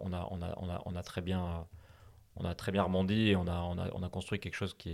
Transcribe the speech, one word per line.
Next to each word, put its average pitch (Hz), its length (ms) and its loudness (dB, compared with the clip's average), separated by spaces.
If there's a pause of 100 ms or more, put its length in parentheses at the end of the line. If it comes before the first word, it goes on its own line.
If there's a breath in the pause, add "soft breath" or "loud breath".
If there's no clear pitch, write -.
on 92 120 -4
a, 90 180 -2
on 90 100 -4
a, 85 160 -4
on 90 120 -6
a, 87 160 -4
on 87 100 -4
a 87 80 -4
très - 180 -4
bien, 87 440 0 (720 soft breath)
on 90 80 -2
a 87 100 -2
très - 160 -2
bien 98 120 6
rebondi 95 460 4
et 98 60 8
on 90 120 4
a, 87 140 2
on 87 160 -2
a, 92 160 -2
on 92 80 -4
a 90 80 -2
construit 92 300 -2
quelque - 160 -6
chose 95 180 -2
qui - 200 -10